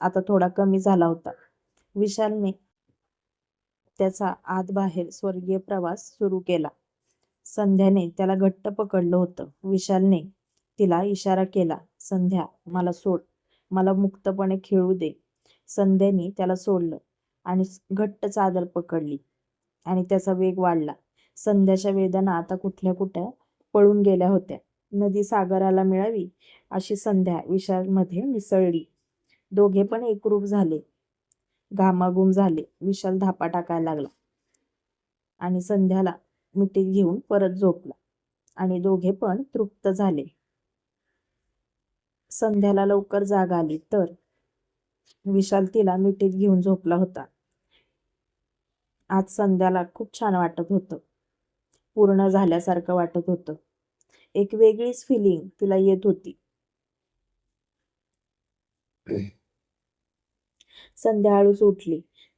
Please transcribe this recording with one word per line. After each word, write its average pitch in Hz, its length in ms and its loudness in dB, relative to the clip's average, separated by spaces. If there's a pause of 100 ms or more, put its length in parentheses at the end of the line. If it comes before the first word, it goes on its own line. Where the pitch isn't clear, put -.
आता 185 280 -2
थोडा 185 220 2
कमी 196 300 2
झाला 185 260 4
होता. 165 240 -4 (680)
विशालने 208 560 -2 (1500)
त्याचा 190 320 -2 (160)
आत 185 240 -4
बाहेर 185 380 -2
स्वर्गीय 190 500 -6
प्रवास 190 480 -6
सुरू 190 320 -4
केला. 165 280 -2 (800)
संध्याने 196 600 2 (100)
त्याला 190 180 0
घट्ट 190 340 0
पकडलं 185 460 -2
होतं. 180 300 -2 (180)
विशालने 190 580 2 (560)
तिला 180 260 2
इशारा 190 420 0
केला, 180 320 -2 (220)
"संध्या, 185 440 -2 (240)
मला 175 260 -2
सोड, 180 260 -4 (500)
मला 190 240 2
मुक्तपणे 190 680 -2
खेळू 185 300 2
दे." 160 180 -4 (560)
संध्याने 190 680 2
त्याला 185 180 0
सोडलं 175 420 -2 (480)
आणि 185 180 0 (280)
घट्ट 208 340 -4
चादर 190 400 -2
पकडली 165 500 -6 (680)
आणि 180 240 -2
त्याचा 190 240 0
वेग 185 240 -2
वाढला. 165 340 0 (440)
संध्याच्या 196 560 2
वेदना 190 420 0
आता 175 220 -6
कुठल्या 185 380 -4
कुठ्या 190 320 -6 (480)
पळून 208 280 6
गेल्या 185 280 4
होत्या. 185 280 -2 (340)
नदी 202 320 0
सागराला 190 600 0
मिळावी 190 440 0 (420)
अशी 190 260 -6
संध्या 185 520 0
विशालमध्ये 185 760 -2
मिसळली. 190 600 0 (680)
दोघे 196 320 4
पण 226 200 -4
एकरूप 208 400 0
झाले, 185 360 0 (920)
घामाघूम 185 600 2
झाले. 185 320 2 (180)
विशाल 190 360 -4
धापा 185 300 -2
टाकायला 170 380 -4
लागला 151 220 -6 (1300)
आणि 180 200 -2
संध्याला 190 520 0 (420)
मिठीत 190 380 0
घेऊन 196 260 2 (100)
परत 196 260 0
झोपला 185 380 -2 (640)
आणि 185 240 -2
दोघे 185 340 0
पण 196 280 -4 (120)
तृप्त 208 340 -4
झाले. 190 360 -2 (2000)
संध्याला 202 540 0
लवकर 202 380 0
जाग 190 300 0
आली 156 240 -2 (140)
तर 202 120 2 (1200)
विशाल 196 420 0
तिला 190 300 2
मिठीत 196 340 2
घेऊन 190 280 2
झोपला 185 360 0
होता. 180 280 -2 (1900)
आज 190 180 0
संध्याला 185 540 0 (120)
खूप - 200 -12
छान 208 200 -2
वाटत 170 360 -2
होतं, 190 260 -4 (1000)
पूर्ण 196 320 4
झाल्यासारखं 180 640 0
वाटत 175 340 -2
होतं. 170 260 -6 (800)
एक 202 220 0
वेगळीच 226 500 4
फीलिंग 196 420 0 (120)
तिला 196 180 0
येत 190 280 2
होती. - 280 -2 (4000)
संध्या 208 360 2
हळूच 202 280 4
उठली. 190 380 2 (380)